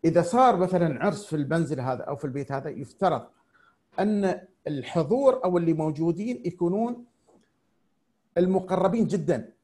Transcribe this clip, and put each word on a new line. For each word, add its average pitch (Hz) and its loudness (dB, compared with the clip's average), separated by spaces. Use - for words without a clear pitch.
إذا 165 4
صار 233 4
مثلًا 175 0
عرس 190 -2
في 156 -4
المنزل 147 -2
هذا 127 -4
أو 139 -6
في - -10
البيت 139 -6
هذا، 139 -6
يفترض 135 -2
أن 202 0
الحضور 170 0
أو 180 2
اللي 165 2
موجودين 165 -2
يكونون 208 -2
المقربين 185 2
جدًا 147 -2